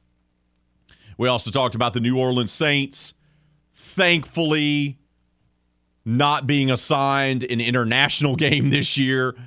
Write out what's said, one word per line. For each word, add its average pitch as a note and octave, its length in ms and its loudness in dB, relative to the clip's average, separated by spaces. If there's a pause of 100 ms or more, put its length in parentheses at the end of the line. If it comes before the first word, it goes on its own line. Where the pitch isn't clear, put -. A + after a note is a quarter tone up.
(1160)
We B2 120 -2
also A#2+ 220 -2
talked B2 240 0
about A#2 200 -2
the B2 60 -2
New B2 180 0
Orleans B2+ 340 0
Saints C#3+ 640 -2 (580)
thankfully D3+ 1300 0 (1120)
not C#3 380 0
being C#3 240 2
assigned C#3 720 0
an A#2+ 180 -2
international B2 760 0
<laughs> - 0 -
game C#3 340 0
this - 260 0
year. C3 380 0 (120)